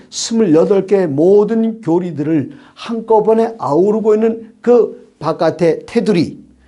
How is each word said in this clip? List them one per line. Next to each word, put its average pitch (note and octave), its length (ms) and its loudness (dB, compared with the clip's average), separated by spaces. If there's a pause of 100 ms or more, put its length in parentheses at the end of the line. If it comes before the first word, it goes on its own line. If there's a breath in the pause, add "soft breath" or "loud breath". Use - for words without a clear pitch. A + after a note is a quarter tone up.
스물여덟 F#3+ 800 0
개의 F#3+ 200 0
모든 G#3 760 2
교리들을 D#3+ 680 -2 (220 loud breath)
한꺼번에 A3+ 840 0
아우르고 G3+ 560 0
있는 A3+ 460 -2
그 - 580 0
바깥의 D#3+ 640 -2
테두리, F#3+ 540 -2 (280 soft breath)